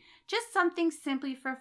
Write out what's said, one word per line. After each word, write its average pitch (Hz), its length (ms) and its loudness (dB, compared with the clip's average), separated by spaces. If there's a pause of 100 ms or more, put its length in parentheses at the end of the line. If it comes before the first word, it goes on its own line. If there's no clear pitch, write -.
(280)
just 453 260 -2
something 339 380 4
simply 269 420 -4
for 262 280 -6